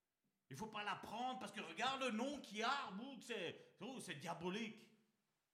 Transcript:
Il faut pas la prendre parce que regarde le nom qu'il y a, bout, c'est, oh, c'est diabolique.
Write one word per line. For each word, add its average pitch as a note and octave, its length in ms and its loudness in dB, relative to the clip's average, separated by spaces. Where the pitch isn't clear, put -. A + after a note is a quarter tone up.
Il C3+ 80 -8
faut A3 100 -4
pas G#3+ 160 -4
la G3 120 4
prendre B3 440 0
parce G3+ 140 -4
que G3+ 80 -2
regarde A#3 420 2
le B3 80 6
nom B3+ 280 2
qu'il - 180 -8
y A3 60 2
a, B3+ 340 4
bout, C4 240 -6
c'est, F3+ 580 -4
oh, A#3+ 220 -4
c'est F3 140 -4
diabolique. F3+ 680 0